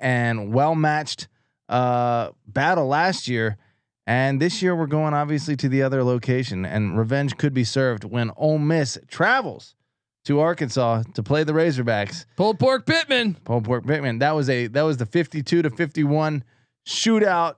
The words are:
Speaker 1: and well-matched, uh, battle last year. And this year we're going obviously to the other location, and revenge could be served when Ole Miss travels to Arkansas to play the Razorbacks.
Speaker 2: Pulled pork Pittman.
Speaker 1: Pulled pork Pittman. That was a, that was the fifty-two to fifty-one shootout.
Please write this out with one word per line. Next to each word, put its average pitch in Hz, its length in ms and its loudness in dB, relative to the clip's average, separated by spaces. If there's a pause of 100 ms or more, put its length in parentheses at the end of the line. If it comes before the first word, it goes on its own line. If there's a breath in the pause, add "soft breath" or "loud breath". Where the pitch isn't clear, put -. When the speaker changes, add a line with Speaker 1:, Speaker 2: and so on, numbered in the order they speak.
Speaker 1:
and 117 520 0
well-matched, 151 760 0 (400)
uh, 120 600 0 (160)
battle 147 420 0
last 165 400 0
year. 113 280 -2 (500)
And 131 340 0
this 175 220 0
year 180 120 2
we're 165 120 -2
going 151 280 0
obviously 147 420 -2
to 139 120 -2
the 135 140 2
other 135 200 0
location, 123 640 0
and 98 340 -2
revenge 127 380 0
could 147 180 0
be 127 100 2
served 120 400 -2
when 113 320 -4
Ole 156 220 0
Miss 151 380 0 (100)
travels 202 680 -2 (500)
to 143 160 2
Arkansas 127 640 0 (120)
to 113 80 -4
play 147 220 2
the 151 80 -2
Razorbacks. 127 720 0 (120)
Speaker 2:
Pulled 208 220 2
pork 262 280 2
Pittman. 262 480 2 (100)
Speaker 1:
Pulled 117 200 0
pork 120 220 -2
Pittman. 139 320 -2
That 147 160 2
was 139 160 0
a, 120 180 0
that 131 140 0
was 156 140 0
the 120 100 -4
fifty-two 170 560 0
to 151 80 0
fifty-one 151 720 -2 (440)
shootout. 190 720 2